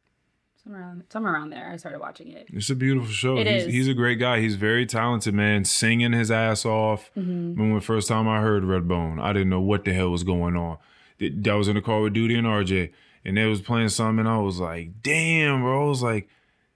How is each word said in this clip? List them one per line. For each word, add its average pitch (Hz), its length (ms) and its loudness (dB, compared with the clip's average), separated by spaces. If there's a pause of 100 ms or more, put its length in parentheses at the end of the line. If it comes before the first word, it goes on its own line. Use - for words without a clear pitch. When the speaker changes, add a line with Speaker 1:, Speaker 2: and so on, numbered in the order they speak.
(640)
Speaker 1:
Somewhere 202 200 -16
around, 175 280 -16
somewhere 214 240 -2
around 151 160 -6
there, - 220 -12
I 175 40 -12
started 151 220 -12
watching 147 300 -14
it. - 240 -20
Speaker 2:
It's 104 180 -4
a 135 60 0
beautiful 127 340 0
show. 127 260 0
Speaker 1:
It 110 120 2
Speaker 2:
He's, 110 180 2
Speaker 1:
is. 117 80 -4
Speaker 2:
he's 131 140 2
a 135 60 2
great 120 260 2
guy. 123 200 2
He's 110 140 2
very 110 320 2
talented, 113 480 0
man. 104 300 4
Singing 117 480 2
his 117 180 2
ass 113 340 0
off. 110 520 0
Speaker 1:
Mm-hmm. 170 400 -4
Speaker 2:
Remember 107 240 2
the - 40 -12
first 110 240 0
time 110 200 2
I 110 120 2
heard 107 220 2
Redbone, 87 580 0
I 98 140 0
didn't 95 160 2
know 92 100 2
what 98 240 2
the 98 80 0
hell 92 180 2
was 87 120 -2
going 87 340 0
on. 85 220 -6 (400)
Th-, 98 300 -2
I 104 60 4
was 104 140 2
in 104 60 0
the 101 80 0
car 110 180 0
with 107 140 0
Duty 113 220 2
and 117 100 0
R 104 180 2
J, 90 280 0 (340)
and 95 100 -2
they 110 80 4
was 107 160 0
playing 113 300 0
something, 110 300 0
and 110 80 0
I 113 100 0
was 98 200 -2
like, 85 440 -8
"Damn, 156 580 2
bro." 131 240 0
I 147 40 0
was 131 140 -2
like, 110 260 -2 (480)